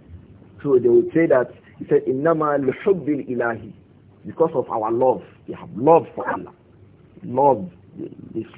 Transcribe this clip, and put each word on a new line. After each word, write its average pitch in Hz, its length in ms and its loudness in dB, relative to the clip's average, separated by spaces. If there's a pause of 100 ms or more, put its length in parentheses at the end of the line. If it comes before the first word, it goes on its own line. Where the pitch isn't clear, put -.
(640)
So 135 160 2
they 120 100 2
will 120 240 6
say 165 140 2
that, 127 240 2 (260)
he - 80 -14
said, 143 220 2
"إنما 147 500 0
لحب 143 500 -2
الإله," 117 640 -4 (540)
because - 300 -2
of 127 160 -2
our 110 200 -2
love. 117 300 2 (260)
We - 60 -12
have - 240 -18
love 147 380 4
for - 120 -8
Allah. - 260 -6 (680)
Love, 123 460 2 (640)
this 110 140 -8 (100)